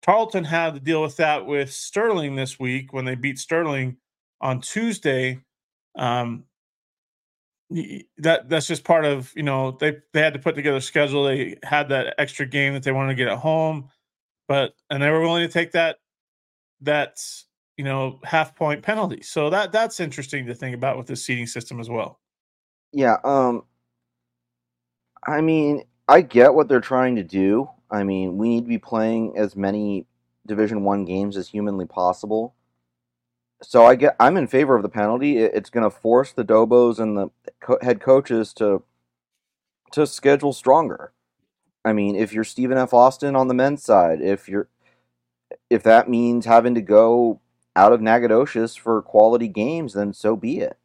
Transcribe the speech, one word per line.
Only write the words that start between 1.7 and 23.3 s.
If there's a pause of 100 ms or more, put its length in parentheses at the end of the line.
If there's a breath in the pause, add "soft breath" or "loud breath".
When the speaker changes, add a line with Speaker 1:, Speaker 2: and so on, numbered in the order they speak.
Speaker 1:
Sterling
this
week
when
they
beat
Sterling (440)
on
Tuesday. (580)
Um, (1300)
y-, (140)
that,
that's
just
part
of,
you
know,
they, (160)
they
had
to
put
together
a
schedule.
They
had
that
extra
game
that
they
wanted
to
get
at
home, (580)
but, (160)
and
they
were
willing
to
take
that, (840)
that, (540)
you
know,
half
point
penalty.
So
that,
that's
interesting
to
think
about
with
this
seeding
system
as
well. (720)
Speaker 2:
Yeah.
Um, (1600)